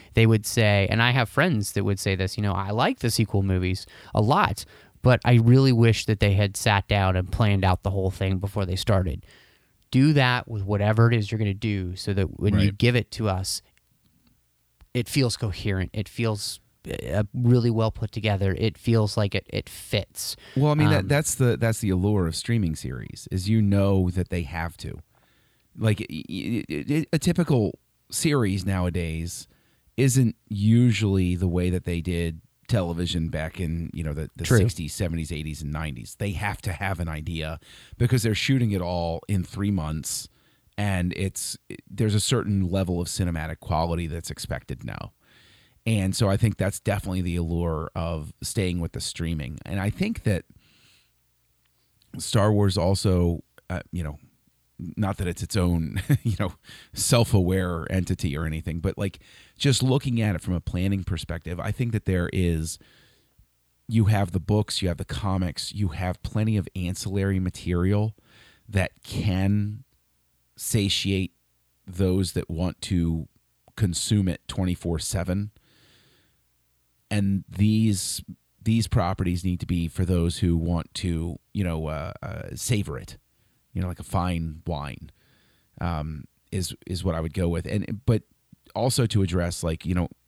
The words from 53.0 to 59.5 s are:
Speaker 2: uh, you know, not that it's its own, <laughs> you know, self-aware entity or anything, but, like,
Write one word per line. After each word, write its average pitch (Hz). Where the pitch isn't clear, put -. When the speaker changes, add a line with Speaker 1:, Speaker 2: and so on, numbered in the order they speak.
Speaker 2:
uh, 90
you 90
know, 76
not 101
that 92
it's 87
its -
own, 87
<laughs> 135
you 110
know, 92
self-aware 92
entity 87
or 80
anything, 80
but, 92
like, 98